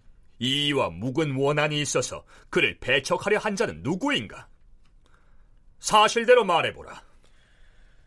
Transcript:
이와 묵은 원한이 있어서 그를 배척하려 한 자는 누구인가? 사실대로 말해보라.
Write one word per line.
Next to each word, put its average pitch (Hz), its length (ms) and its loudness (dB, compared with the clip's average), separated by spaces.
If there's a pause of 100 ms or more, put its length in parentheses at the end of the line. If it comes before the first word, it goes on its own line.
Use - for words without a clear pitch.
(400)
이와 139 500 0
묵은 127 480 -4
원한이 147 440 0
있어서 127 440 -4 (240)
그를 131 300 0
배척하려 180 580 0
한 208 180 -4
자는 127 280 -4
누구인가? 185 640 -4 (1300)
사실대로 233 640 6
말해보라. 131 600 -2 (1040)